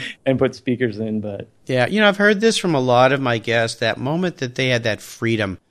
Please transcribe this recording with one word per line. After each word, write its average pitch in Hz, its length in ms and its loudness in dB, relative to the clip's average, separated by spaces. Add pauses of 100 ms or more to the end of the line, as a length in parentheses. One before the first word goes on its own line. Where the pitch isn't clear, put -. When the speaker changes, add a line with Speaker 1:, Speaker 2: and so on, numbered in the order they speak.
(260)
Speaker 1:
and 135 120 2
put 127 180 0
speakers 117 440 -4
in, 107 220 -4
but 104 260 -10 (200)
Speaker 2:
Yeah, 127 200 0
you 208 140 0
know, 214 80 6
I've 196 80 0
heard 208 240 4
this 226 160 2
from 175 180 0
a 135 60 2
lot 127 320 4
of 139 80 -2
my 120 160 0
guests, 113 420 -2
that 113 180 0
moment 160 420 -4
that 123 160 -6
they 131 120 0
had 120 160 0
that 107 160 -2
freedom, 107 600 -4 (120)